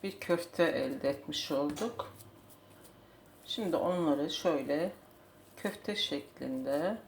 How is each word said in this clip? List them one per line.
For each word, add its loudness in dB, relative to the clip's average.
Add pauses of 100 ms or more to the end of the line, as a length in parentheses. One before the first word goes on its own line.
bir -6
köfte 2
elde 2
etmiş -2
olduk. -2 (1300)
Şimdi 0
onları 4
şöyle 0 (640)
köfte -4
şeklinde -2